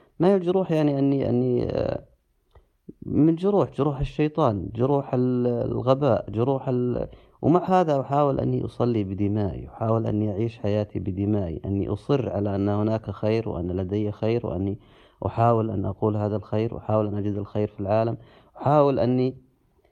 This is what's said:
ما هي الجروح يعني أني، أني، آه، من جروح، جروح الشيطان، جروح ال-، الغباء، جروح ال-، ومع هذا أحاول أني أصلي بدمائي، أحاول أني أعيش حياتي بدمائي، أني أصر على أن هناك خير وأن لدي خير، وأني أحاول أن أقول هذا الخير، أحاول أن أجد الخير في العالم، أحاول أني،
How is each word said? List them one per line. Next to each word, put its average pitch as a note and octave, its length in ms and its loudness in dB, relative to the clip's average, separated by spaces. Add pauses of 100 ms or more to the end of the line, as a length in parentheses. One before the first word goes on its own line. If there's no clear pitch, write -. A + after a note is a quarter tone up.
(200)
ما E3 80 4
هي G3+ 80 6
الجروح F#3 360 0
يعني D3 280 2
أني، C#3 300 2
أني، A#2+ 420 2
آه، - 320 -2 (1000)
من D#3+ 300 4
جروح، F3+ 360 0
جروح C#3 280 -2
الشيطان، C#3 720 0
جروح C#3 400 0
ال-، B2 340 0
الغباء، A#2+ 840 0
جروح C3 380 0
ال-، B2 380 -2 (340)
ومع E3+ 280 4
هذا E3 320 4
أحاول C#3 380 2
أني B2+ 260 0
أصلي A2+ 380 0
بدمائي، G2 640 -2
أحاول A2+ 400 0
أني G#2+ 240 0
أعيش A2+ 280 -4
حياتي G#2 400 -2
بدمائي، F#2+ 640 -2
أني G2 240 -2
أصر G#2+ 400 -2
على G2+ 260 -2
أن G2+ 140 0
هناك G#2+ 420 -2
خير A2 380 -2
وأن F2 220 -6
لدي G2 400 -2
خير، A2 360 -2
وأني G2 320 -4 (460)
أحاول A2+ 460 2
أن G2 140 -4
أقول G#2 320 0
هذا G#2 180 -2
الخير، G#2+ 420 -4
أحاول G#2+ 300 0
أن G2+ 100 -6
أجد G2+ 200 -4
الخير G#2 300 -4
في - 120 -14
العالم، A2 380 0 (400)
أحاول C#3+ 420 2
أني، B2+ 380 0 (540)